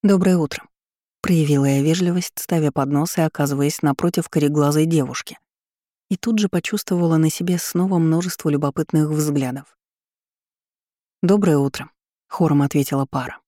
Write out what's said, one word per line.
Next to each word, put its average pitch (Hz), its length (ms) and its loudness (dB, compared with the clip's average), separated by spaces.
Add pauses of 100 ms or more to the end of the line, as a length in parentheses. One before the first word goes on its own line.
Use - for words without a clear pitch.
"Доброе 190 340 4
утро", — - 300 -4 (560)
проявила 147 420 2
я 139 160 2
вежливость, 175 600 0
ставя 156 320 -2
поднос 143 460 -2
и - 20 0
оказываясь 143 600 -2
напротив 165 480 0
кореглазой 147 580 2
девушки. 143 520 -2 (720)
И 190 80 -2
тут 220 240 -2
же 202 80 2
почувствовала 175 720 0
на 160 120 4
себе 180 260 -2
снова 180 420 -2
множество 165 500 0
любопытных 151 600 0
взглядов. 143 680 -4 (1400)
"Доброе 185 360 4
утро", — 139 300 -4 (400)
хором 147 340 2
ответила 139 440 0
пара. - 420 -8